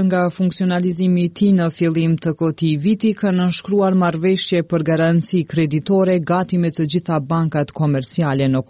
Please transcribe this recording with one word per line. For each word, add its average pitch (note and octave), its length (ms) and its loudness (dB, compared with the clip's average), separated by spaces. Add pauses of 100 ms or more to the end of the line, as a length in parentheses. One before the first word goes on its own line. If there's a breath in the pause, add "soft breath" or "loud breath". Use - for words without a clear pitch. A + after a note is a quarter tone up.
nga F3+ 140 2 (120)
funksionalizimi F3+ 920 0
i - 20 -2
tij G3+ 260 2
në F3 160 2
fillim E3 460 0
të D#3+ 220 -2
këtij D#3+ 420 0
viti G#3+ 320 0
ka G3+ 220 -2
nënshkruar F#3 640 0
marrëveshje F3 680 0
për D#3+ 220 -2
garanci E3 580 2
kreditore E3 720 0
gati F3+ 380 -2
me E3+ 160 0
të D#3+ 200 -2
gjitha E3+ 260 -2
bankat D3+ 520 -2
komerciale C#3 760 0
në C3 200 0